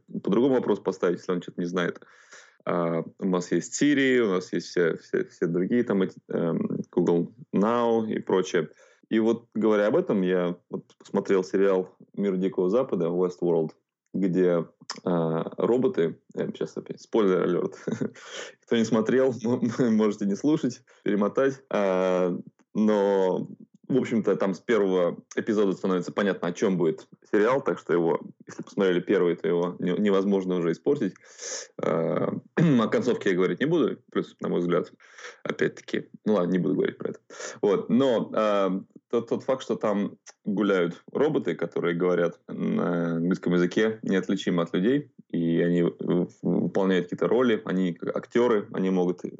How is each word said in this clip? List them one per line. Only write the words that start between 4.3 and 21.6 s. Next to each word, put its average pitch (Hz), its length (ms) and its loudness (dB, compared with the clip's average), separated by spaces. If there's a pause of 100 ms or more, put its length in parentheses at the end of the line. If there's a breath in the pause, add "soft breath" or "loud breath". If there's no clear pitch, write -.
нас 90 220 -2
есть 87 160 -6
все, 85 300 0
все, - 280 -4
все - 200 -6
другие, 95 380 0
там, 98 180 0
эти, 90 140 -4 (140)
эм, 85 500 -2 (120)
Google 87 420 0 (200)
Now 113 540 2
и 107 120 -4
прочее. 92 500 0 (400 soft breath)
И 110 100 2
вот, 110 340 0
говоря 107 340 4
об 131 80 2
этом, 143 260 2
я 90 340 2 (140)
вот - 140 -10 (140)
посмотрел 95 460 0
сериал 95 460 2 (240)
«Мир 98 220 -2
Дикого 92 340 0
Запада», 107 360 0
Westworld, 87 640 0 (440)
где, 87 520 2 (380)
а, 82 540 -2
роботы, 110 600 0 (180)
э, - 120 -4 (100)
щас - 180 -6
опять, - 260 -12
спойлер 95 400 2
алерт, 87 340 -2 (100)
<laughs> - 300 -6 (500 loud breath)
кто 120 100 0
не 113 80 2
смотрел, 123 540 2
<laughs> 107 60 -12
м-, 123 160 0 (180)
м-, 123 140 4
можете 107 340 2
не 98 100 0
слушать, 143 460 0 (220 soft breath)
перемотать, 104 640 0